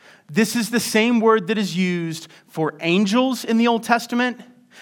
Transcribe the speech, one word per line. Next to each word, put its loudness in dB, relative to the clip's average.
This 0
is -2
the -2
same 2
word 2
that -2
is -2
used -4
for -4
angels 0
in 0
the 4
Old 2
Testament -2